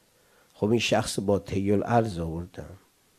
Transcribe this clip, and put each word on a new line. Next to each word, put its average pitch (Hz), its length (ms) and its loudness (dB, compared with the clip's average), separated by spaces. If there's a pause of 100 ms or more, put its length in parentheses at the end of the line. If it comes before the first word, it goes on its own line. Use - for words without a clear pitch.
(540)
خب 107 160 0
این 117 100 4
شخص - 400 0
با 98 200 2
طی 98 320 -2
الارض 107 480 2
آوردن، 82 580 -8 (420)